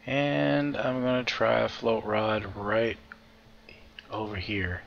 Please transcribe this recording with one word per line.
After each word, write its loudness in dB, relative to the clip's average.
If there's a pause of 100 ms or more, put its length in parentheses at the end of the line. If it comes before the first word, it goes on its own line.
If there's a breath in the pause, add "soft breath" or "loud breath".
And 2
I'm 0
gonna 2
try 2
a 2
float 0
rod 0
right 0 (1120)
over -6
here. -4